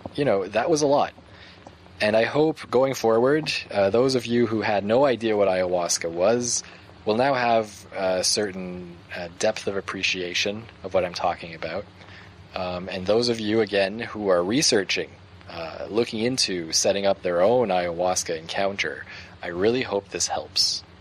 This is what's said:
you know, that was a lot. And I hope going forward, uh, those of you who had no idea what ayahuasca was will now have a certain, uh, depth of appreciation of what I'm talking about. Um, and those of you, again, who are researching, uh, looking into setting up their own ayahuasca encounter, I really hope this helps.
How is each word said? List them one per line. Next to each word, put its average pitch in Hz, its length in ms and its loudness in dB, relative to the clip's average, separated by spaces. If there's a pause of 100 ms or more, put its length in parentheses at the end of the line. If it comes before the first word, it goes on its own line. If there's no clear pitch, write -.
(160)
you 143 80 0
know, 98 240 0
that 107 220 -2
was 151 140 2
a 147 40 4
lot. 135 240 2 (880)
And 107 160 2
I 113 100 6
hope 147 440 0
going 131 240 4
forward, 131 580 2 (200)
uh, 98 180 4
those 131 260 4
of 120 100 0
you 120 200 2
who 110 160 0
had 101 240 0
no 117 180 4
idea 113 320 2
what 98 140 4
ayahuasca 90 600 0
was 113 540 0 (400)
will 107 120 0
now 135 180 2
have 117 600 0
a 92 300 0
certain, 90 720 -4 (180)
uh, 87 140 -10 (120)
depth 107 280 -2
of 101 80 -4
appreciation 95 880 -4 (200)
of 92 100 -12
what 92 100 2
I'm 87 120 -4
talking 87 400 -4
about. 82 280 -8 (720)
Um, 90 340 -6
and 92 160 -8
those 117 240 2
of 113 100 0
you, 107 220 0
again, 98 380 0
who 107 300 -6
are 87 140 4
researching, 98 640 0 (400)
uh, 82 400 -10
looking 110 320 -2
into 98 500 -2
setting 98 340 2
up 98 160 2
their 87 200 0
own - 280 4
ayahuasca 87 680 0
encounter, 82 680 -4 (380)
I 87 40 -8
really 107 360 0
hope 101 260 -4
this - 180 -4
helps. - 560 -4 (180)